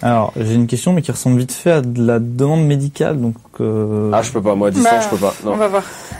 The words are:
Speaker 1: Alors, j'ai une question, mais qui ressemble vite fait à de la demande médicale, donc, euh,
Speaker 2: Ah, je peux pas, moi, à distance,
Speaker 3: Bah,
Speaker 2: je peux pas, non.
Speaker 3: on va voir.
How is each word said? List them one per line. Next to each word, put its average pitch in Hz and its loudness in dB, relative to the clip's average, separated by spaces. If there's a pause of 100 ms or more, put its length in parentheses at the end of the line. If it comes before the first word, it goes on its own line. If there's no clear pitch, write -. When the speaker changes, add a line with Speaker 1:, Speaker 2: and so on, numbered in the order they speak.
Speaker 1:
Alors, 120 0
j'ai 110 -2
une 120 2
question, 123 0
mais 175 2
qui - -4
ressemble 123 0
vite 127 -4
fait - 0
à 156 2
de 120 -2
la 117 2
demande 135 0
médicale, 143 -2
donc, 117 -2 (260)
euh, 107 0
Speaker 2:
Ah, 110 4
je 117 -4
peux 113 -2
pas, 101 2
moi, 101 2
à 101 2
distance, 233 4
Speaker 3:
Bah, 233 4
Speaker 2:
je - -2
peux 202 0
pas, 190 0 (120)
non. 208 0
Speaker 3:
on 208 -2
va 214 2
voir. 196 0 (360)